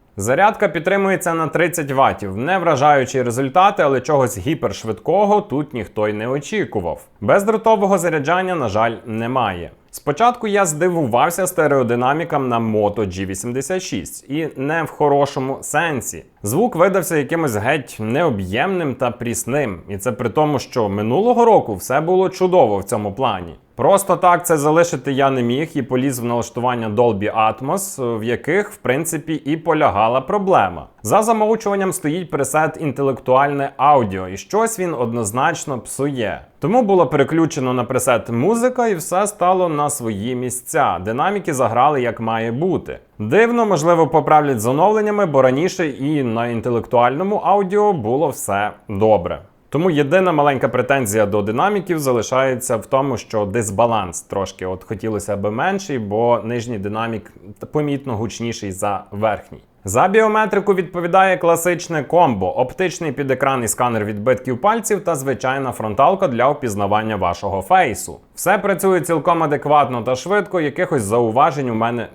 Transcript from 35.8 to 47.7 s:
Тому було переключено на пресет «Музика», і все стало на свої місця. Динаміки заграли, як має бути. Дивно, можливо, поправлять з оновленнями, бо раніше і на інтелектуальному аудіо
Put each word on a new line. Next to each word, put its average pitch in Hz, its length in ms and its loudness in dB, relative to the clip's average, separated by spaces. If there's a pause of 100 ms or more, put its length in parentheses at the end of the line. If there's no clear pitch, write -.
Тому 214 240 2
було 196 240 4
переключено 143 680 2
на 123 120 0
пресет 123 460 0
«Музика», 233 580 0
і 202 60 0
все 185 320 -2
стало 185 420 2
на 147 220 0
свої 113 440 -4
місця. 123 640 -2
Динаміки 151 560 -2
заграли, 127 480 2
як 117 180 -2
має 113 320 -2
бути. 127 460 -2 (200)
Дивно, 220 480 2
можливо, 165 420 2
поправлять 151 520 4
з 104 60 -2
оновленнями, 208 600 2
бо 139 160 4
раніше 151 460 2
і 139 340 -2
на 117 240 -2
інтелектуальному 123 920 0
аудіо 202 560 2